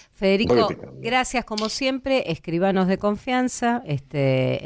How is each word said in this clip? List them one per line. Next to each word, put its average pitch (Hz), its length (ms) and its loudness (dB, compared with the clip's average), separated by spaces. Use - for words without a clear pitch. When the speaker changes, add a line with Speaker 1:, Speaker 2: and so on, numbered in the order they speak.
Speaker 1:
Federico, 202 420 2
Speaker 2:
Porque 208 180 2
te - 120 -12
cambia. 131 240 -10
Speaker 1:
gracias 254 340 -2
como 214 240 -4
siempre. 262 640 -2
Escribanos 185 560 0
de 190 80 2
confianza. 240 880 -2
Este, 135 800 0